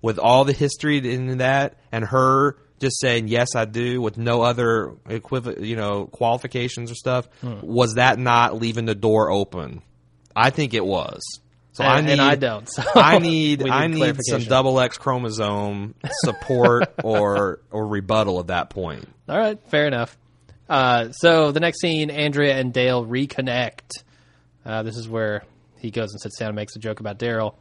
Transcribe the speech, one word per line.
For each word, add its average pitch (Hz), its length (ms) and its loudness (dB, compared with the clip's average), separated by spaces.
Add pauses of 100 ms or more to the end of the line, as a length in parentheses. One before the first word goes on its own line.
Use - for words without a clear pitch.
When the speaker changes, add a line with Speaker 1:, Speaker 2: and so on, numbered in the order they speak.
Speaker 1:
With 113 180 -2
all 127 240 6
the 139 80 0
history 147 460 -2
in 127 400 -4
that, 135 400 0 (120)
and 113 140 -4
her 131 540 2 (200)
just 131 220 -4
saying, 120 260 0
"Yes, 120 300 0
I 113 80 0
do," 120 360 -4
with 110 180 -4
no 117 240 0
other 117 520 0 (140)
equiv-, 117 580 -6
you 113 100 -6
know, 101 300 -4
qualifications 120 840 -4
or - 20 -14
stuff, 127 340 -4 (120)
Speaker 2:
Hmm. 120 220 -10
Speaker 1:
was 117 320 2
that 123 260 4
not 120 400 4
leaving 117 260 -2
the 110 80 0
door 107 380 2
open? 87 500 -4 (540)
I 120 140 4
think 135 240 -4
it 104 120 0
was. 95 340 -4 (520)
So - 120 -4
Speaker 2:
And, 135 80 6
Speaker 1:
I 139 80 4
need, 147 140 2
Speaker 2:
and 143 60 4
I 143 140 6
don't, 120 340 -4
<laughs> - 0 -
so - 140 -8 (140)
Speaker 1:
I 185 240 8
need, 156 420 0
Speaker 2:
we 135 40 -2
need 127 60 0
Speaker 1:
I 143 140 2
need 165 80 -2
some 156 60 -2
Speaker 2:
clarification. 123 500 -2
Speaker 1:
double 131 300 4
X 127 180 0
chromosome 104 960 -4 (300)
support 120 720 2
Speaker 2:
<laughs> - 80 -10
Speaker 1:
or, 101 560 0 (100)
or 107 160 -4
rebuttal 101 540 0
at 85 80 -8
that 90 220 -2
point. 82 380 -10 (200)
Speaker 2:
All 151 100 -2
right, 214 180 -2 (120)
fair 147 180 2
enough. 120 320 -4 (500)
Uh, 123 440 2
so 160 400 4
the 156 80 0
next 170 200 -2
scene, 156 300 -2
Andrea 147 480 0
and 127 140 -2
Dale 127 340 2
reconnect. 127 960 -6 (640)
Uh, 110 160 -6
this 110 140 -8
is 113 120 -12
where 107 360 -4 (340)
he 113 140 -10
goes 110 180 -4
and 104 100 -18
sits - 200 -14
down 110 80 -4
and 107 80 -6
makes 107 180 -10
a 110 60 -16
joke 107 180 -8
about 104 220 -10
Daryl. 113 400 -4